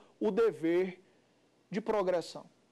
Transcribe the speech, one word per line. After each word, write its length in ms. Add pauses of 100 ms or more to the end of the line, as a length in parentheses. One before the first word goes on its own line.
(200)
o 100
dever 720 (680)
de 100
progressão. 680 (260)